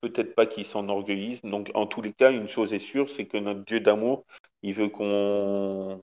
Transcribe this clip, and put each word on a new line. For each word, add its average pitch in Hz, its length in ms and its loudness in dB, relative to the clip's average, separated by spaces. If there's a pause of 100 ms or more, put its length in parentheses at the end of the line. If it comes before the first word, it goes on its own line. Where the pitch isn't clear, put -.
peut-être 117 320 -2
pas 113 140 6
qu'il 104 180 -8
s'enorgueillisse. 101 800 -4
Donc, 104 320 -6
en 107 100 2
tous 113 160 -6
les 107 120 -6
cas, 131 180 8
une 110 160 -2
chose 107 260 -2
est 98 60 -2
sûre, 139 300 -2
c'est - 180 -8
que - 100 -4
notre 101 280 -4
Dieu 113 140 -2
d'amour, 107 460 4 (380)
il 98 100 -4
veut 104 160 0
qu'on, 98 1120 -2